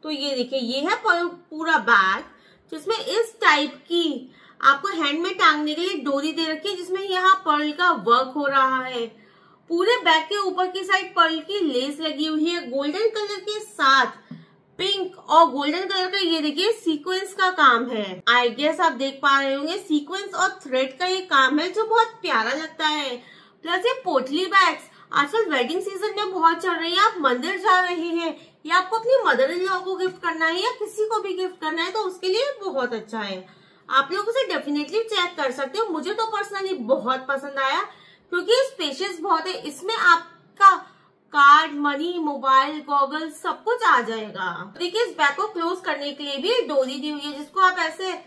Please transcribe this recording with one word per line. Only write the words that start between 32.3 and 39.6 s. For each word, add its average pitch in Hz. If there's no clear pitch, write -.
बहुत 254
अच्छा 226
है। 190
आप 269
लोग 403
उसे 453
definitely 294
चेक 359
कर 277
सकते 277
हो। 453
मुझे 320
तो 453
personally 392
बहुत 254
पसंद 277
आया 277
क्योंकि 359
स्पेशियस 339
बहुत 330
है। 370